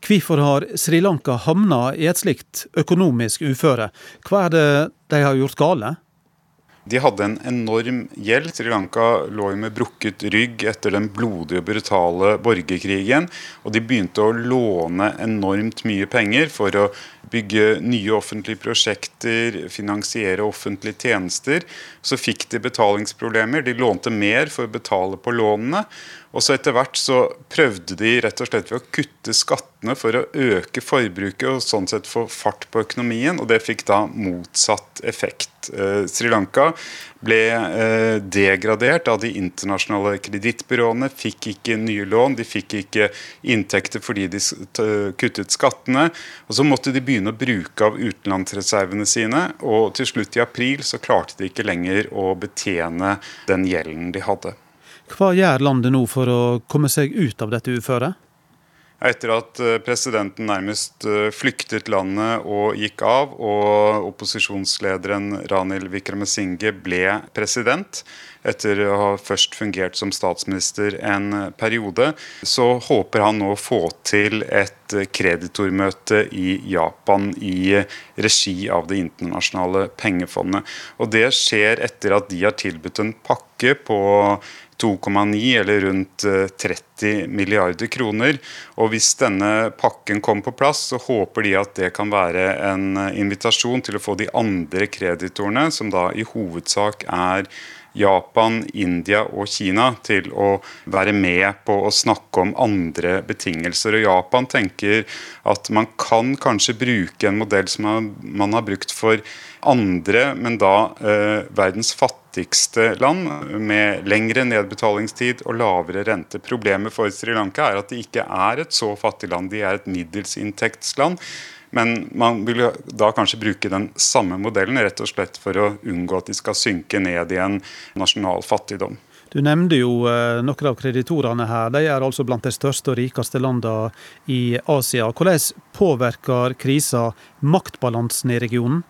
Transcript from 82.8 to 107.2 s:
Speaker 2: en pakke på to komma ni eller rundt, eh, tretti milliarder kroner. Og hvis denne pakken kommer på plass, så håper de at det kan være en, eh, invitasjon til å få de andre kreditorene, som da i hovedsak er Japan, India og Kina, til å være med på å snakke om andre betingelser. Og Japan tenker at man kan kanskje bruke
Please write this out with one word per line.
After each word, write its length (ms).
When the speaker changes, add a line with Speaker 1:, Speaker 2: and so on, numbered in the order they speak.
Speaker 2:
en 120
pakke 600
på 560
to 140
komma 280
ni 300
eller 260
rundt, 440
eh, 240
tretti 800
milliarder 580
kroner. 520
Og 140
hvis 240
denne 640
pakken 420
kommer 220
på 140
plass, 240
så 80
håper 480
de 80
at 200
det 200
kan 160
være 480
en, 240
eh, 240
invitasjon 600
til 120
å 80
få 140
de 180
andre 540
kreditorene, 840
som 200
da 200
i 140
hovedsak 840
er 400
Japan, 800
India 480
og 240
Kina, 560
til 300
å 300
være 240
med 420
på 180
å 80
snakke 480
om 160
andre 640
betingelser. 760
Og 80
Japan 400
tenker 580
at 260
man 160
kan 380
kanskje 380
bruke 540